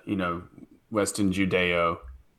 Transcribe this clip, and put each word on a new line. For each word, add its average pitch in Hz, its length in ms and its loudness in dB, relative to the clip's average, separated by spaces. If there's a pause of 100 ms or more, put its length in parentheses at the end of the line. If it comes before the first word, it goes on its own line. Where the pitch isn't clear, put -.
you 107 100 -4
know, 87 280 -2 (480)
Western 101 420 0
Judeo, 90 640 2 (420)